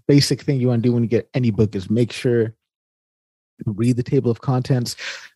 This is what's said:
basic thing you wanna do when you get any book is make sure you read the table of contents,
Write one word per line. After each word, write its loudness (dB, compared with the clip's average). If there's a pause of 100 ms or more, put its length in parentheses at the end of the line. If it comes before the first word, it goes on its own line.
basic 4
thing -2
you 0
wanna 0
do 2
when 2
you -2
get 0
any 0
book 2
is -6
make 0
sure 0 (1120)
you -4
read 0
the -4
table 0
of -4
contents, -2 (400)